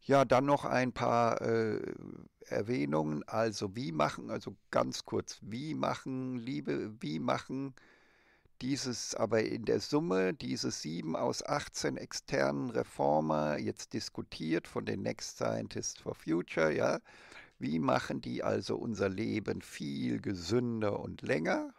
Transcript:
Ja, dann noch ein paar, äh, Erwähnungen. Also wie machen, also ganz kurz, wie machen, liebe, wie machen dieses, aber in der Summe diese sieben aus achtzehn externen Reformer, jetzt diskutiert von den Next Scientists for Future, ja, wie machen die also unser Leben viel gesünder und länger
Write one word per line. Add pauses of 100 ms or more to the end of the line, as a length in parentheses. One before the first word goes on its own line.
Ja,
dann
noch
ein
paar,
äh, (680)
Erwähnungen.
Also
wie
machen,
also (160)
ganz
kurz,
wie
machen,
liebe,
wie
machen (880)
dieses,
aber
in
der
Summe
diese
sieben
aus
achtzehn
externen
Reformer,
jetzt
diskutiert
von
den
Next
Scientists
for
Future,
ja, (580)
wie
machen
die
also
unser
Leben
viel
gesünder
und
länger